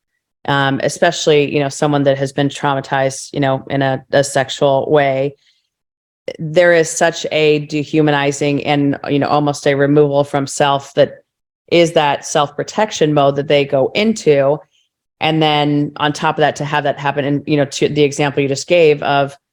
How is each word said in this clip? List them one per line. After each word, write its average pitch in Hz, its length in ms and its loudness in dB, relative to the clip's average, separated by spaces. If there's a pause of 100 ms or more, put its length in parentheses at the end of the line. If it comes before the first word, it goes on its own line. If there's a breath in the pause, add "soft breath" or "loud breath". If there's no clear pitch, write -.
(500)
um, 139 340 0
especially, 156 680 0
you 147 80 0
know, 139 80 -2
someone 147 340 -2
that 135 140 2
has 135 160 -6
been 143 160 0
traumatized, 135 840 -4
you - 80 -6
know, 135 300 -2
in 139 120 -2
a, 135 300 -2
a 139 140 2
sexual 135 680 0
way, 139 460 0 (1000)
there 170 360 2
is 160 160 2
such - 420 -2
a 151 360 2
dehumanizing 147 1000 -2
and, 143 340 0 (100)
you 143 100 0
know, 139 100 -2
almost 143 360 -2
a 143 100 2
removal 143 500 2
from 139 220 -4
self 139 480 -2
that - 280 0 (480)
is 165 220 4
that 147 320 0
self-protection 151 880 -2
mode 143 240 2
that 147 100 -4
they 143 160 2
go 139 320 0
into. 151 640 2 (640 soft breath)
And 156 180 2
then 147 540 2
on 147 180 -2
top 156 240 -2
of 156 40 0
that, 143 160 2
to 151 80 -6
have 147 180 -2
that 139 160 -2
happen, 143 260 -2
and, 143 220 -2
you 151 100 0
know, 143 80 2
to - 240 -2
the 151 140 0
example 143 400 0
you 135 60 -2
just 135 180 -6
gave 156 340 4
of, 139 340 0 (180)